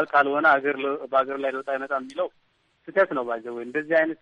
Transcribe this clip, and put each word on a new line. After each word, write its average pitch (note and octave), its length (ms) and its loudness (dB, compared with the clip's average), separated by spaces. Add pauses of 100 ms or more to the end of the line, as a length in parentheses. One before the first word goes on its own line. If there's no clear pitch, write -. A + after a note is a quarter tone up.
ካልሆነ C#3+ 440 2
አገር C#3 300 4
ለ-፣ C#3 240 -2
በአገር C3+ 360 0
ላይ C3+ 140 -2
ለውጥ C3+ 160 -8
አይመጣም C3+ 340 -4
የሚለው D3 260 -6 (520)
ስህተት F#3+ 320 2
ነው። C3 120 -2
ባይዘው A#2 300 -6
ወይ A#2+ 100 -8
እንደዚህ D3+ 300 -4
አይነት D#3+ 280 0